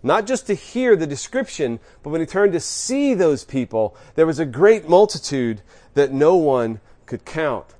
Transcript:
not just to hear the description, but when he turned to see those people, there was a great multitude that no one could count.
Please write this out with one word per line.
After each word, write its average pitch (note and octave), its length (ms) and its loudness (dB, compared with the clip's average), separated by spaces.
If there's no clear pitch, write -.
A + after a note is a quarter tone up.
not - 240 0
just B3+ 220 -6
to G#3 60 -2
hear A#3+ 420 0
the D#3+ 120 -4
description, C#3 720 -6
but D3 80 -10
when E3 100 -4
he D#3 60 -6
turned G3 260 2
to E3 60 -2
see C#4 540 -2
those E3 300 0
people, A2+ 520 -4
there D#3+ 100 4
was D#3 140 -4
a D#3+ 60 -2
great D#3+ 420 2
multitude C#3+ 760 2
that C#3 200 2
no D3+ 220 4
one B2 440 0
could - 200 -12
count. D3 540 -6